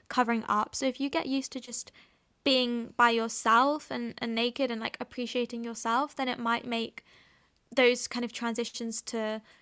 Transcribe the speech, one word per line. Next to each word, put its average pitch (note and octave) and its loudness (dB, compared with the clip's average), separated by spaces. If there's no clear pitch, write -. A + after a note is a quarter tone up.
covering A#3 2
up. - 0
So - -4
if B3+ -2
you C#4 0
get D#4+ -2
used C4+ -2
to C4 -8
just - -10
being B3 2
by A#3+ 8
yourself A#3 2
and, A#3+ -6
and A#3 -4
naked A#3+ 0
and, A3+ -4
like, - -6
appreciating A#3+ -6
yourself, A#3 -2
then C4+ -2
it B3 -4
might A#3 -2
make A3+ -4
those B3 4
kind A#3+ -2
of A#3 -6
transitions A#3 -4
to, A3 -4